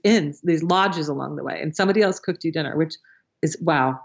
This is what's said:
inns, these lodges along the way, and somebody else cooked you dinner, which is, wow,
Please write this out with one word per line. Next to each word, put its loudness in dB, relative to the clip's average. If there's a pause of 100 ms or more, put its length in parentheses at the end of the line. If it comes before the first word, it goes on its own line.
inns, 2
these 2
lodges 0
along -6
the -8
way, -8
and -6
somebody 2
else 2
cooked -6
you -2
dinner, -4
which 0 (480)
is, -2
wow, 2